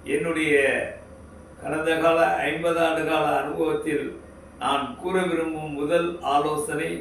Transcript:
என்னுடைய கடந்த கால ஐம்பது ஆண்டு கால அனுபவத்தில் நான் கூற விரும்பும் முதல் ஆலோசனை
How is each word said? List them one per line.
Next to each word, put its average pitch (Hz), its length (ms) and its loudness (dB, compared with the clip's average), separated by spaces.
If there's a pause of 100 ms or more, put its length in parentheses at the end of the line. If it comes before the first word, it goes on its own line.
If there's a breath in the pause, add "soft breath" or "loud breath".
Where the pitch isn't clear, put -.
என்னுடைய 156 500 0 (1080)
கடந்த 156 280 -2 (140)
கால 165 160 6 (280)
ஐம்பது 165 380 0
ஆண்டு 156 240 0
கால 156 160 2 (140)
அனுபவத்தில் 156 640 -2 (540)
நான் 135 260 0 (140)
கூற 185 220 -2
விரும்பும் 160 580 -2
முதல் 170 280 2 (140)
ஆலோசனை 151 680 0 (100)